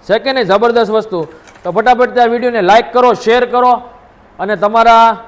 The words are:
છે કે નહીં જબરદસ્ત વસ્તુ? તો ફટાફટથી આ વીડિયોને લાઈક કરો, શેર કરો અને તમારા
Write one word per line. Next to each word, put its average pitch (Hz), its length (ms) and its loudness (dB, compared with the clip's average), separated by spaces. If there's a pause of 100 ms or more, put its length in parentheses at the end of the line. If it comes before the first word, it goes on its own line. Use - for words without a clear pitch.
છે 202 120 0
કે 254 140 -4
નહીં 262 120 -2
જબરદસ્ત 214 460 0
વસ્તુ? 202 380 -4 (340)
તો 180 100 -8
ફટાફટથી 226 480 0
આ 240 60 4
વીડિયોને 233 360 -2
લાઈક 214 300 0
કરો, 247 220 2
શેર 240 320 0
કરો 240 360 0 (560)
અને 196 180 -6
તમારા 226 600 4 (120)